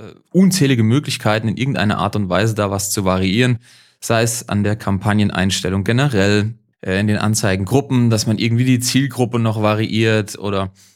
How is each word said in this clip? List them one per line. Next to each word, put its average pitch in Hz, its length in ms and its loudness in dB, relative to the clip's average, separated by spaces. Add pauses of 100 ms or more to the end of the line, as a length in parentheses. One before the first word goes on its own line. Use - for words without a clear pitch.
(320)
unzählige 147 500 4
Möglichkeiten, 110 680 0
in 107 80 0
irgendeiner 107 440 0
Art 101 160 -2
und 101 140 -2
Weise 101 260 0
da 101 160 -2
was 98 180 -4
zu 101 160 -2
variieren. 95 540 0 (420)
Sei 113 220 0
es - 260 -4
an 101 140 0
der 104 120 -2
Kampagneneinstellung 98 1080 0
generell, 107 720 2 (260)
äh, 95 180 -2
in 104 60 0
den 107 120 0
Anzeigengruppen, 110 920 0
dass 113 160 0
man 107 140 0
irgendwie 117 260 0
die 127 140 2
Zielgruppe 127 580 0
noch 113 240 0
variiert 110 800 0
oder 98 320 -4 (240)